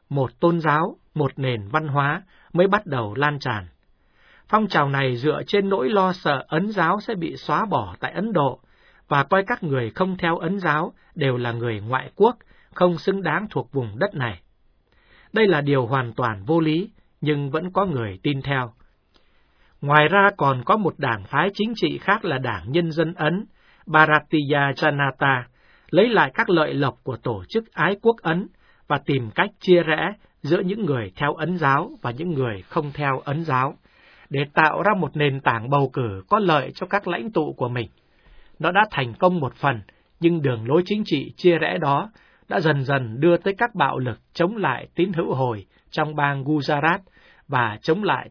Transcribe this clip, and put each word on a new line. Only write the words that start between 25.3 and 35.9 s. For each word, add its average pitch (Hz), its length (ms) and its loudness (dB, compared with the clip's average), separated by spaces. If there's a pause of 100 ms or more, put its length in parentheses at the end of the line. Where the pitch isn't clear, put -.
lấy 202 200 6
lại 175 240 4
các 226 160 0
lợi 151 240 2
lộc 135 300 0
của 120 200 -6
tổ 104 260 -4
chức 226 240 -4
ái 175 280 0
quốc 226 200 4
Ấn 175 260 -2 (400)
và 143 180 0
tìm 123 300 -2
cách 190 140 0 (100)
chia 175 240 6
rẽ 160 300 -2 (280)
giữa 151 180 0
những 202 260 -4
người 113 300 -2
theo 147 180 0
Ấn 160 240 -4
giáo 156 340 0 (100)
và 127 100 -6
những 165 200 -6
người 120 300 -4
không 147 320 -6
theo 139 260 -2
Ấn 147 240 -4
giáo, 135 300 0 (560)
để 143 240 -2
tạo 156 300 4
ra 202 160 4
một 151 180 -4
nền 139 240 0
tảng 117 280 0
bầu 139 240 2